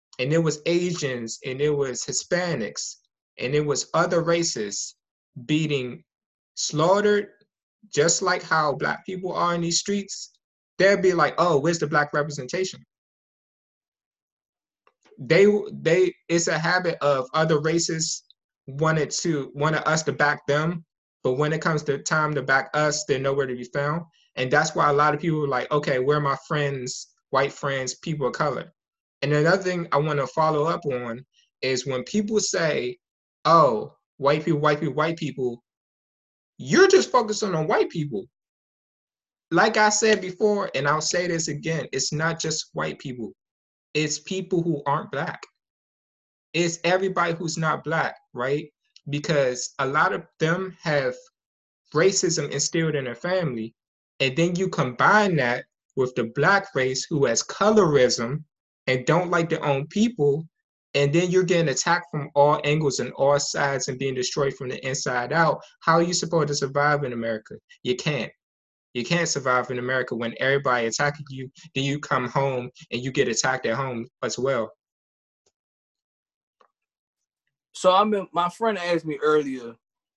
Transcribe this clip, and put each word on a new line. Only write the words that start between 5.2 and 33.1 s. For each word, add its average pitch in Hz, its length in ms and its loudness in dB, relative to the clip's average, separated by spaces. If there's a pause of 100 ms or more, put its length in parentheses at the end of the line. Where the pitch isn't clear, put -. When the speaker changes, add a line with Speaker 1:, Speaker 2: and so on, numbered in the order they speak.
Speaker 1:
beating 147 580 -2 (500)
slaughtered, 202 760 2 (640)
just 160 300 2
like 180 200 0
how 156 320 0
black 147 300 -4
people 185 280 -8
are 170 220 0
in 170 80 -2
these 170 180 0
streets, - 520 -6 (460)
they'd 190 240 4
be 185 100 4
like, 151 260 2
"Oh, 165 200 4
where's 165 220 0
the 147 80 -2
black 147 240 0
representation?" 151 720 -4 (2250)
They, 160 280 6 (260)
they, 165 400 2 (160)
it's 170 200 2
a 160 100 0
habit 175 420 0
of 139 340 0
other 156 260 2
races 160 640 -2 (420)
wanted 151 460 0
to, 147 420 -2
wanted 151 340 0
us 160 160 2
to 135 80 -2
back 147 360 0
them, 160 360 0 (380)
but 127 120 0
when 151 180 0
it 156 80 -2
comes 160 240 0
to 139 140 -2
time 151 360 0
to 135 80 -2
back 135 320 0
us, 151 300 0
they're 131 160 0
nowhere 139 260 0
to 127 80 -6
be 123 100 -10
found. 147 380 -4 (320)
And 127 160 -2
that's 151 240 2
why 151 160 2
a - 20 2
lot 147 220 4
of 147 60 -6
people 156 240 0
are 139 40 -2
like, 127 220 -2
"Okay, 143 300 0
where 143 160 2
are 151 40 2
my 139 160 0 (120)
friends, 139 640 -4 (160)
white 139 220 2
friends, 131 420 -4
people 151 320 -4
of 165 60 -2
color?" 147 400 -4 (500)
And 143 100 0
another 165 300 4
thing 180 300 -2
I 143 60 2
wanna 147 280 0
follow 156 380 0
up 170 200 -2
on 123 400 -6 (380)
is 131 240 -2
when 127 160 -4
people 208 380 -2
say, 143 580 -2 (460)